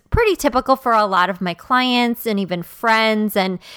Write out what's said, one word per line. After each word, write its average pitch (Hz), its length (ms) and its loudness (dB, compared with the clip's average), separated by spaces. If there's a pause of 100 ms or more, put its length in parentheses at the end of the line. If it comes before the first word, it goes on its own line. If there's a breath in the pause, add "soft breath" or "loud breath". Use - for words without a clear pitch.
(100)
pretty 427 260 2
typical 262 400 0
for 247 160 -2
a 214 140 4
lot 185 240 0
of 185 100 -8
my 180 140 -4
clients 247 720 -2
and 208 120 -2
even 180 240 -4
friends 220 760 0
and 185 200 -2 (180 loud breath)